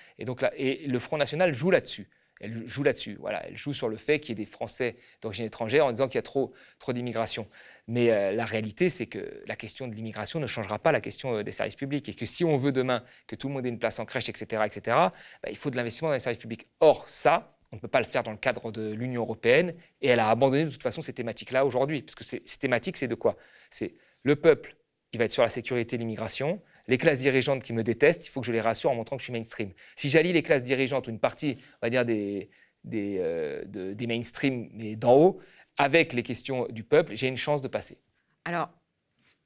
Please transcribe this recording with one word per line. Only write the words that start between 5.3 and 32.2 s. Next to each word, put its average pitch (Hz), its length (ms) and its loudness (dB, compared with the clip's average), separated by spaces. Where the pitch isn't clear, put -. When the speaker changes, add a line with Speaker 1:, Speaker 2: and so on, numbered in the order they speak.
Speaker 1:
étrangère 117 400 2
en 127 60 2
disant 123 160 0
qu'il 120 100 -4
y - 20 -2
a 107 40 -2
trop, - 280 -2
trop - 120 -6
d'immigration. 113 560 -2
Mais, 120 220 4
euh, 101 240 4
la 113 100 0
réalité, 110 460 0
c'est 120 160 -4
que 92 400 -10
la 104 100 -8
question 123 320 -10
de 113 60 -10
l'immigration 107 460 -6
ne 143 80 -2
changera 104 320 -4
pas 165 120 4
la 131 80 4
question, 113 380 -6
euh, 104 60 -2
des 107 80 -8
services 107 240 -4
publics. 139 340 -6
Et 101 60 -6
que 120 100 -6
si - 180 0
on 156 140 4
veut 135 160 2
demain 127 300 0
que - 80 -12
tout - 120 -6
le 139 60 -6
monde 131 120 -4
ait 127 40 -2
une 117 100 -6
place 113 200 0
en 113 60 -6
crèche, 117 220 -4
et 117 80 -6
cetera, 107 320 -2
et 101 40 -4
cetera, 139 420 2
bah, - 100 -8
il - 40 -8
faut - 140 -4
de 123 80 -4
l'investissement 120 320 -2
dans 143 60 0
les 127 40 0
services 117 220 -4
publics. 113 260 -12
Or, - 280 6
ça, - 480 2
on 110 60 -14
ne - 40 -16
peut 120 60 -10
pas 131 120 2
le 113 60 0
faire 123 180 -2
dans 113 80 -8
le 107 60 -10
cadre 117 340 -2
de 107 200 -6
l'Union 120 300 -4
européenne. 120 520 2
Et 147 80 0
elle 120 100 6
a 110 100 4
abandonné 135 360 4
de 151 60 -2
toute - 120 -10
façon 131 180 -4
ces 131 120 -6
thématiques-là 120 520 -2
aujourd'hui. 135 360 0
Parce - 140 -10
que - 100 -8
ces, - 200 -6
ces - 120 -2
thématiques, 123 400 0
c'est 135 100 0
de 117 80 -2
quoi ? - 220 0
C'est - 240 -4
le 143 120 4
peuple, 147 400 4
il 107 60 -2
va 113 60 4
être 107 60 0
sur 131 120 6
la 117 60 4
sécurité 120 460 -2
et 117 40 -2
l'immigration. 113 640 -2
Les 127 80 4
classes 143 220 4
dirigeantes 131 440 2
qui - 80 -10
me 113 100 -2
détestent, 143 460 4
il - 20 -10
faut - 120 -6
que 110 40 -6
je 120 60 -2
les 113 80 0
rassure 113 320 2
en 127 40 0
montrant 113 200 -6
que 127 60 -6
je - 60 -8
suis 127 40 -8
mainstream. 113 400 -6
Si - 140 -2
j'allie 160 240 4
les 160 100 4
classes 139 200 2
dirigeantes 127 440 0
ou 117 40 -6
une 110 80 -8
partie, 127 380 -2
on - 40 -2
va 117 40 0
dire, 123 140 2
des, 101 460 -2